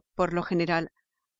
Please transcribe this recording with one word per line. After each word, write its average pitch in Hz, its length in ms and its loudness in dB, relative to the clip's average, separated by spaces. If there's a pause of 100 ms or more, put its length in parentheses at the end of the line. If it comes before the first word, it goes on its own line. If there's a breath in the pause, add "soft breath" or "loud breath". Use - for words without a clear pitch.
(160)
por 170 180 0
lo 175 100 0
general, 165 480 0 (480)